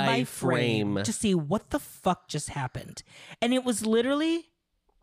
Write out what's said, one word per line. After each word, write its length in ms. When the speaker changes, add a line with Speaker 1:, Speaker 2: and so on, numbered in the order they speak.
Speaker 1:
by 180
Speaker 2:
frame, 680
Speaker 1:
frame. 100
Speaker 2:
to 80
see 240
what 360
the 80
fuck 500
just 220
happened. 520
And 120
it 120
was 200
literally 600